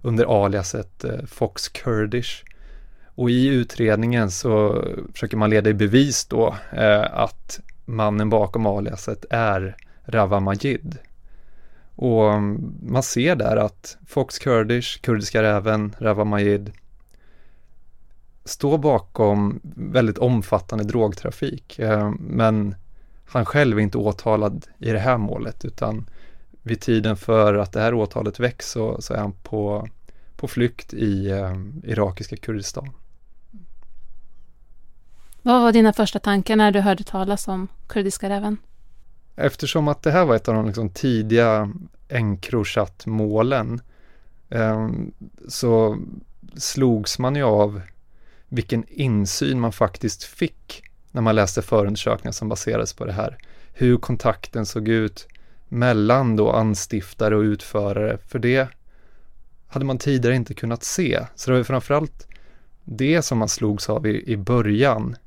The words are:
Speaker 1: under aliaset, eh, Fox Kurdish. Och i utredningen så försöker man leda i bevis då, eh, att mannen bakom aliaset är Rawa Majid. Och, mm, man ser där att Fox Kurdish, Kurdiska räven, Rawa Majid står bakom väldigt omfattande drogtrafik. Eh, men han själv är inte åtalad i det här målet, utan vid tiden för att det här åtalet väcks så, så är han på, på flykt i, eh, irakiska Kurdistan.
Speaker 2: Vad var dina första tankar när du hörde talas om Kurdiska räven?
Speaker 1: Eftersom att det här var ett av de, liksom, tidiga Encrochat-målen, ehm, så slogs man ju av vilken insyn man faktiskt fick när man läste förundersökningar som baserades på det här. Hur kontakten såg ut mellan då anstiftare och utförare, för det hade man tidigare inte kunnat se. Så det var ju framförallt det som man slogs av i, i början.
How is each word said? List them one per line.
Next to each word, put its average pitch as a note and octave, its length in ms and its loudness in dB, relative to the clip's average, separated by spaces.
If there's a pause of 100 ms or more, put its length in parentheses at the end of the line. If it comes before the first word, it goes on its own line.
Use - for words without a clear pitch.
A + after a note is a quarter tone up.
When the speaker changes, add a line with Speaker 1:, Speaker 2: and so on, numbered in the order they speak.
Speaker 1:
under A2+ 440 4
aliaset, G2 580 -4
eh, - 220 -6
Fox - 440 -4
Kurdish. A2 720 -4 (720)
Och B2 140 0
i B2+ 180 4
utredningen A#2 840 2
så G#2+ 520 2 (300)
försöker - 240 -4
man G#2+ 120 2
leda G#2+ 200 4
i G#2+ 40 4
bevis A2+ 520 4
då, - 300 0 (160)
eh, G#2+ 420 4
att - 460 -4 (260)
mannen G#2+ 440 0
bakom A2 360 2
aliaset G2+ 640 -4
är G2 480 0 (260)
Rawa G#2 360 2
Majid. G2+ 580 -2 (1000)
Och, A2 380 4
mm, G#2 480 -2
man C3 220 0
ser D3 320 2
där A2+ 220 2
att - 400 -4 (100)
Fox - 320 -4
Kurdish, A#2 640 0
Kurdiska A2 420 0
räven, G#2+ 560 2
Rawa G#2+ 240 2
Majid G#2 480 2 (1700)
står C#3+ 320 0
bakom G#2+ 840 2 (160)
väldigt A2+ 420 0
omfattande A2 680 0
drogtrafik. - 960 -4
Eh, G#2+ 400 2
men A2 560 2 (500)
han A#2 200 0
själv C3 320 4
är G#2+ 40 4
inte G#2 160 0
åtalad G#2+ 680 0 (100)
i A2+ 140 -4
det G#2+ 80 0
här B2 180 2
målet, G#2+ 480 -6
utan A2 400 -6 (580)
vid A2+ 180 -4
tiden A2 360 2
för G#2+ 360 4
att G2+ 180 0
det A2+ 100 -2
här A#2 120 2
åtalet G#2+ 460 -2
väcks A#2+ 320 -4
så, A2+ 300 -4
så - 120 -8
är A2+ 40 -2
han G#2 140 -4
på, G#2 560 -6 (480)
på - 120 0
flykt - 460 -2
i, G2+ 360 0
eh, G2 260 -2 (280)
irakiska G#2 540 -2
Kurdistan. A2 520 -8 (2500)
Speaker 2:
Vad A#3+ 200 6
var A#3 100 8
dina A3 220 8
första G3+ 260 0
tankar G3+ 360 2
när G#3+ 160 6
du G3+ 80 4
hörde G3 240 2
talas G3 440 -4
om F#3+ 200 -4 (200)
Kurdiska G3 420 -2
räven? G#3 280 -2 (760)
Speaker 1:
Eftersom C#3+ 520 0
att D3 160 -2
det D#3 80 4
här F3 140 6
var B2 100 6
ett G#2+ 120 0
av A2+ 80 2
de, A2 100 2
liksom, A2 240 -2
tidiga A2 840 2 (380)
Encrochat-målen, A2 1700 0 (680)
ehm, A2 640 -2 (340)
så A2+ 500 2 (580)
slogs A#2+ 640 0
man C3 160 0
ju C#3+ 80 0
av G#2 380 2 (680)
vilken A#2 380 -2
insyn B2+ 720 0
man A#2 120 0
faktiskt - 520 -4
fick - 600 -8 (280)
när B2 100 -2
man A2 140 4
läste G2+ 260 2
förundersökningar G#2+ 680 0
som G#2+ 180 -6
baserades A2 440 -2
på - 120 -8
det G#2 80 -6
här. G#2+ 240 -4 (360)
Hur B2 240 4
kontakten A#2 680 -2
såg G#2+ 220 -4
ut A2 400 0 (460)
mellan A#2+ 600 4
då G#2+ 160 4
anstiftare G#2+ 840 0
och G#2 60 4
utförare, G#2+ 760 -2
för - 220 -8
det B2+ 280 2 (1000)
hade C#3 180 -4
man C3 120 -2
tidigare B2+ 380 2
inte B2 180 -2
kunnat A#2 300 -4
se. - 420 -2 (100)
Så - 140 -8
det B2+ 40 4
var B2+ 40 6
ju B2 60 2
framförallt C#3+ 640 -2 (560)
det C#3+ 380 2
som C3 160 0
man G#2+ 120 2
slogs G#2 400 -2
av A2+ 180 0
i, - 240 -2
i A2 60 -2
början. A#2 800 2 (100)